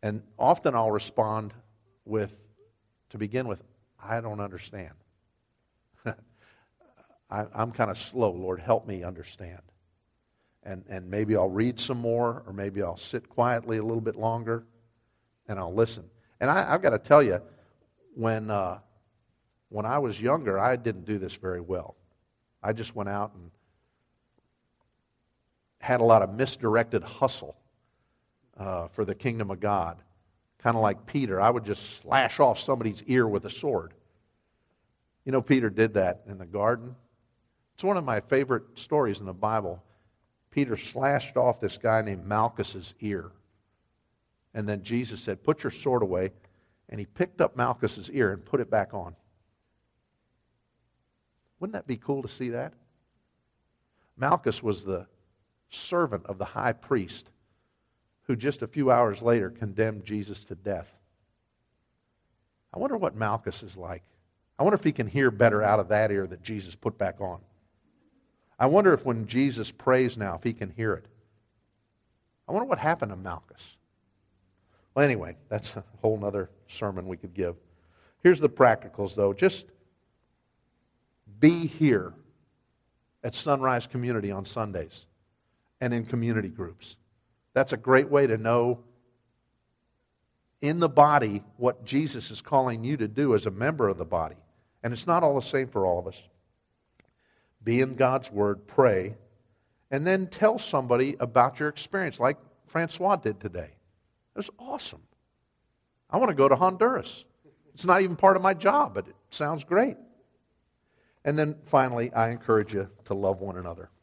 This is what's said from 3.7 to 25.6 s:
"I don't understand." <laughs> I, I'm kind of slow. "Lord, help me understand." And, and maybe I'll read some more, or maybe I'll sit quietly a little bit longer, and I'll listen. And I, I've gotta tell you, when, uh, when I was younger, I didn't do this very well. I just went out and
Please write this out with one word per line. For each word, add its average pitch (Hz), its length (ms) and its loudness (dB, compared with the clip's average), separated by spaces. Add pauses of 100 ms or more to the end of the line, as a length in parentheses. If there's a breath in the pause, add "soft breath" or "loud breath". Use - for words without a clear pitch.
"I 113 200 -6
don't 107 180 -10
understand." 92 540 -12 (1120)
<laughs> - 0 -
I, - 1400 -14 (100)
I'm 113 160 -2
kind 110 180 -2
of 95 80 -6
slow. 113 320 -2
"Lord, 92 300 -6
help 110 260 0
me 95 180 -10
understand." 87 580 -14 (1000)
And, 95 260 -14
and 92 220 -12
maybe 107 260 0
I'll 95 140 4
read 117 300 0
some 127 180 -4
more, 120 480 -2
or 95 80 -14
maybe 98 300 -4
I'll 87 140 -4
sit - 320 -10
quietly 117 480 0
a 107 60 -2
little 113 180 -2
bit 113 140 -4
longer, 113 480 -4 (840)
and 104 100 -6
I'll 90 160 -8
listen. 110 320 0 (340)
And 135 120 0
I, - 200 0
I've 180 120 0
gotta 117 160 2
tell 147 240 8
you, 92 180 0 (720 soft breath)
when, 110 340 -2
uh, 92 300 -2 (920)
when 107 160 -6
I 131 140 0
was 110 200 -4
younger, 117 400 0
I 123 160 2
didn't 113 300 -6
do 107 120 -4
this 92 160 -8
very 90 280 -8
well. 85 340 -8 (680)
I 110 100 -2
just 113 220 -8
went 101 140 -6
out 101 260 -6
and 87 160 -20 (2250)